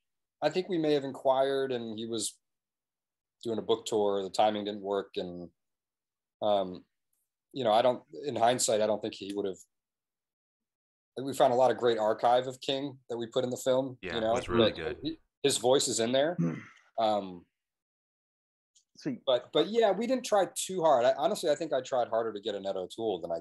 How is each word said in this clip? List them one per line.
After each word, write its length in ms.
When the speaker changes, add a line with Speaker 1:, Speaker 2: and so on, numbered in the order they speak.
Speaker 1:
I 80
think 180
we 100
may 160
have 100
inquired, 680
and 260
he 80
was 320
doing 160
a 40
book 240
tour. 360
The 80
timing 360
didn't 160
work, 340
and, 320
um, 420
you 120
know, 80
I 100
don't, 200
in 100
hindsight, 440
I 60
don't 140
think 140
he 180
would 140
have. 100
We 120
found 180
a 40
lot 140
of 60
great 220
archive 500
of 120
King 380
that 80
we 120
put 160
in 60
the 60
film. 460
Speaker 2:
Yeah, 140
Speaker 1:
You 60
know, 140
Speaker 2:
it's 120
really 240
Speaker 1:
but 80
Speaker 2:
good. 220
Speaker 1:
he, 160
his 140
voice 280
is 140
in 100
there. 280
Speaker 3:
Hmm. 160
Speaker 1:
Um, 460
Speaker 3:
See 300
Speaker 1:
But, 260
but 160
yeah, 220
we 160
didn't 180
try 300
too 280
hard. 220
I, 140
honestly, 320
I 60
think 160
I 80
tried 280
harder 240
to 80
get 140
Annette 220
O'Toole 440
than 120
I 80